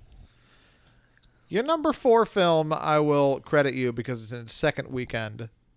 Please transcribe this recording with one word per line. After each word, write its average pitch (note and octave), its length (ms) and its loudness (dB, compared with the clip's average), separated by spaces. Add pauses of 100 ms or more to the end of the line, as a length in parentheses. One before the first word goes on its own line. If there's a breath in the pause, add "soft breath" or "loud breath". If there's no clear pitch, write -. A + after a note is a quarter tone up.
(1500 soft breath)
Your G3+ 160 -2
number D#4 300 0
four A3+ 340 4
film, D#3+ 460 2
I D3+ 260 2
will C#3+ 400 2
credit C#3 340 2
you B2+ 180 -2
because A#2 300 -6
it's A2 120 -14
in A#2+ 80 -12
its A2+ 120 -10
second - 360 -4
weekend. A#2 600 -8 (280)